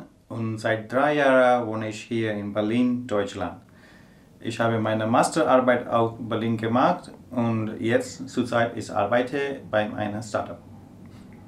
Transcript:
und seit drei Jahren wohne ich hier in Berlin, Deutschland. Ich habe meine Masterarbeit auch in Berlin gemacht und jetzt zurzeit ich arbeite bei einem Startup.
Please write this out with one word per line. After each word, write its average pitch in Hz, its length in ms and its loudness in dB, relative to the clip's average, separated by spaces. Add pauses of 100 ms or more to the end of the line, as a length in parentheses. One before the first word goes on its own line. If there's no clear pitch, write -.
(280)
und 113 300 -4
seit 110 340 0
drei 143 220 4
Jahren 127 540 6
wohne 110 200 -4
ich 107 140 -8
hier 113 320 -2
in 104 180 -6
Berlin, 120 560 0
Deutschland. 98 540 -4 (800)
Ich 113 180 -6
habe 117 200 2
meine 110 280 0
Masterarbeit 127 800 4
auch 113 320 0
in 113 80 -10
Berlin 113 300 -2
gemacht 123 540 0 (200)
und 113 480 -2
jetzt 127 480 -4
zurzeit 117 480 -2
ich 107 180 -10
arbeite 127 680 -2 (100)
bei 107 220 0
einem 107 280 -6
Startup. 101 380 -6 (880)